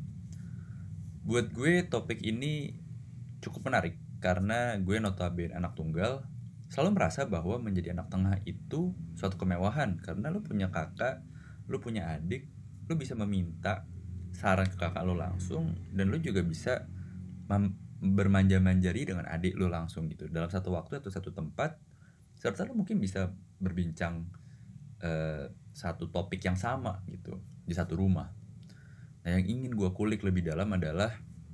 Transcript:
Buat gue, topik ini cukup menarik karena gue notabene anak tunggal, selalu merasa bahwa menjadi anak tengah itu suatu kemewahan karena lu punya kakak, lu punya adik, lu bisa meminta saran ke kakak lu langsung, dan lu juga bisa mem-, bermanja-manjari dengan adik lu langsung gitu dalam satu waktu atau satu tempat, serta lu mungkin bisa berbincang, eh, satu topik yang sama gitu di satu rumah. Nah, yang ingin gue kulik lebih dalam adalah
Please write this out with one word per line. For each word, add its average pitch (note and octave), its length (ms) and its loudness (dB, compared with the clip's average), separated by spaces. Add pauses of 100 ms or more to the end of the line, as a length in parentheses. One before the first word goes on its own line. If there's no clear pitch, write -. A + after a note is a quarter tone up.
(1300)
Buat A2+ 240 2
gue, E3+ 320 4
topik A2+ 400 -2
ini C#3+ 560 -2 (640)
cukup - 240 -6
menarik F2+ 320 2 (240)
karena G#2 560 2
gue F#2+ 160 2
notabene F2+ 560 0
anak F2 240 -4
tunggal, F2+ 480 -2 (480)
selalu F#3 240 4
merasa C#3 320 2
bahwa F#2+ 320 0
menjadi F#2 320 0
anak F2 160 -4
tengah F#2+ 400 2
itu F3 480 -2 (160)
suatu F#2 240 -2
kemewahan F#2+ 640 2
karena G2+ 320 -4
lu G#3 80 -2
punya G2 320 0
kakak, A2+ 480 -2 (480)
lu B2+ 160 0
punya G#2+ 240 -2
adik, E2 400 -4 (360)
lu D#3+ 160 0
bisa C3+ 160 -4
meminta F#2+ 720 0 (480)
saran F#2+ 320 6
ke F#2+ 80 -2
kakak F2 320 0
lu F2+ 80 4
langsung, F2+ 560 0 (240)
dan F#2+ 160 4
lu D#3+ 80 2
juga G2+ 240 2
bisa G2+ 400 0 (640)
mem-, G2+ 320 4 (160)
bermanja-manjari F#2+ 1120 6
dengan F2 160 -2
adik E2+ 320 0
lu - 160 4
langsung E2 400 -4
gitu D#2 160 -10
dalam E2 240 -2
satu F#2 160 0
waktu E2+ 320 -2
atau - 80 -8
satu F#2+ 240 -6
tempat, A#2 480 -4 (560)
serta B2 320 -2
lu B3+ 80 -4
mungkin G#3 240 2
bisa F#2+ 320 0 (240)
berbincang, E2+ 720 -2 (720)
eh, D#2 480 -2 (240)
satu E2+ 400 -6
topik F#2 320 -2
yang F#2 160 2
sama A#2 480 -2
gitu F#2 320 -10 (240)
di F2 80 -4
satu E2 240 0
rumah. F#2 320 4 (960)
Nah, F2 80 2
yang F#2 160 6
ingin B2+ 240 0
gue G2+ 240 4
kulik G#2+ 240 2
lebih F#2 240 4
dalam E2 320 2
adalah F2+ 400 2 (380)